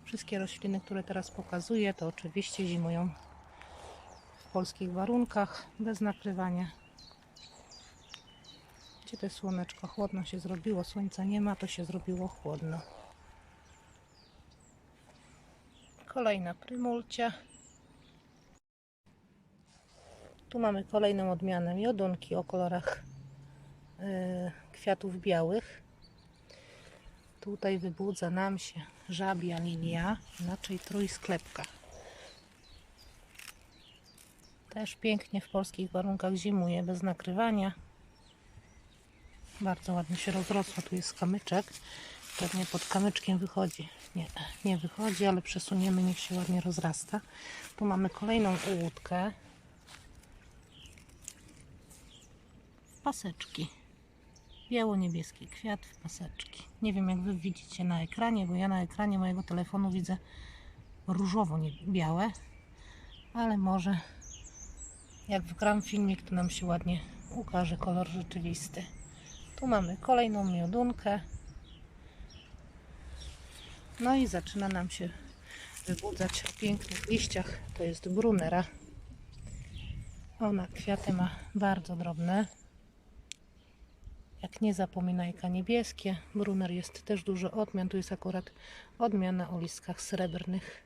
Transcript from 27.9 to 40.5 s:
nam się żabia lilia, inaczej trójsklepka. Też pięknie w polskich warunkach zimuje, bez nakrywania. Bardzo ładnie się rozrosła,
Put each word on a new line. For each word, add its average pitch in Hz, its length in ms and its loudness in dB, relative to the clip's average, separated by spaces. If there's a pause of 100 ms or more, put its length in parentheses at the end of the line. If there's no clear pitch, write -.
nam 190 300 2
się - 220 -10 (280)
żabia 175 500 0
lilia, 170 580 0 (220)
inaczej 180 400 -2
trójsklepka. - 840 -2 (3000)
Też 214 260 -6
pięknie 208 460 0
w - 80 -14
polskich 190 420 -2
warunkach 190 440 2
zimuje, 180 480 4
bez 180 200 -2
nakrywania. 190 680 2 (1900)
Bardzo 185 320 0
ładnie 175 240 0
się - 140 0
rozrosła, 185 520 2